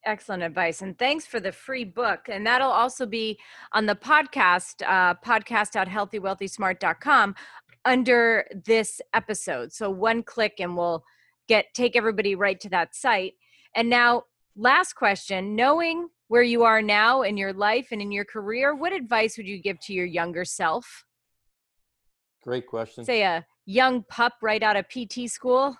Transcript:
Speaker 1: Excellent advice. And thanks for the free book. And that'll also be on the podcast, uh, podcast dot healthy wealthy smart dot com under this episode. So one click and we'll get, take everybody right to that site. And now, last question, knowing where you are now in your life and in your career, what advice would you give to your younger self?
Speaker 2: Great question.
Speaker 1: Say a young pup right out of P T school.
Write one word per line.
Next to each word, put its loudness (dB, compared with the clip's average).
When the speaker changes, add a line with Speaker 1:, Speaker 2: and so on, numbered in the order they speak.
Speaker 1:
Excellent -6
advice. -4
And -10
thanks -2
for -6
the -6
free -10
book. -4
And -6
that'll 2
also 0
be -6
on 0
the 0
podcast, 2
uh, 2
podcast -2
dot -2
healthy -6
wealthy -6
smart -4
dot -2
com 4
under 4
this 0
episode. -4
So -6
one 0
click -4
and -6
we'll -2
get, 4
take 0
everybody 0
right -2
to -16
that -2
site. -2
And 0
now, 4
last 4
question, -2
knowing 2
where 6
you 4
are 6
now 4
in -2
your -4
life 0
and -6
in -6
your -4
career, -2
what -4
advice -2
would -12
you -10
give -4
to -12
your -2
younger -4
self? -4
Speaker 2:
Great -6
question. -8
Speaker 1:
Say 0
a -2
young 0
pup -2
right 0
out 2
of -4
P -10
T -10
school. 0